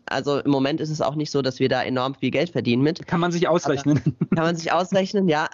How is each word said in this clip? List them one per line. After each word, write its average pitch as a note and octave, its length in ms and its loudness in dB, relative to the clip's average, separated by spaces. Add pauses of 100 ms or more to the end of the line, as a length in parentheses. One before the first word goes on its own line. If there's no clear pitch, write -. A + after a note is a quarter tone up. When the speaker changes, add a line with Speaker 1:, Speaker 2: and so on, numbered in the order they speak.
Speaker 1:
Also C3+ 340 -2
im C#3+ 120 0
Moment C#3 300 0
ist D#3 80 -4
es D#3 120 -4
auch C3+ 140 -2
nicht D3+ 160 -4
so, C#3 100 0
dass C3 180 -2
wir C3 100 2
da B2+ 140 0
enorm B2+ 320 -2
viel B2+ 160 -4
Geld D3 180 0
verdienen A#2+ 340 0
mit. D#3+ 240 0
Speaker 2:
Kann - 120 0
man F3 120 0
sich E3+ 160 0
ausrechnen. D3 580 2
Speaker 1:
Aber - 300 -2
kann E3 100 2
man E3+ 100 0
sich E3 160 -4
ausrechnen, F#3+ 560 0
ja. D#3 260 2